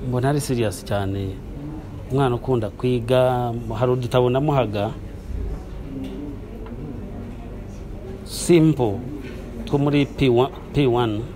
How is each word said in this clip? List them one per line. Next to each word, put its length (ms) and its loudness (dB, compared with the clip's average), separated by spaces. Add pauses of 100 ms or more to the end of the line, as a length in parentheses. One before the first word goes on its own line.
mbona 200 2
ari 120 2
serious 420 0
cyane. 540 -2 (760)
Umwana 240 4
ukunda 340 0
kwiga, 840 2 (220)
hari 160 4
udutabo 380 4
namuhaga, 640 2 (3250)
simple, 720 4 (680)
two 120 0
muri 280 4
P 240 2
one, 200 6 (240)
P 140 4
one. 340 2 (140)